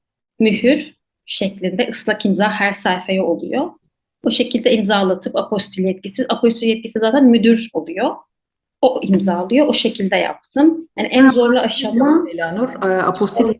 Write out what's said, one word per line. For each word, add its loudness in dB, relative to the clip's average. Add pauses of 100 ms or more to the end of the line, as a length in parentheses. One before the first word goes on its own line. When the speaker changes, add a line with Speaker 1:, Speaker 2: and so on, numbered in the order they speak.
(400)
Speaker 1:
mühür 2 (320)
şeklinde -4
ıslak -4
imza 0
her -2
sayfaya -2
oluyor. -4 (560)
O 0
şekilde 0
imzalatıp 0
apostil -4
yetkisi, -4
apostil 0
yetkisi -4
zaten 4
müdür 4
oluyor. -4 (680)
O 2
imzalıyor, 0
o 0
şekilde -2
yaptım. 0 (100)
Yani -2
en 4
Speaker 2:
Ha, 6
Speaker 1:
zorlu 2
Speaker 2:
şey 2
Speaker 1:
aşama -4
Speaker 2:
canım 2
Elanur, -4
e, -2
apostil 0 (160)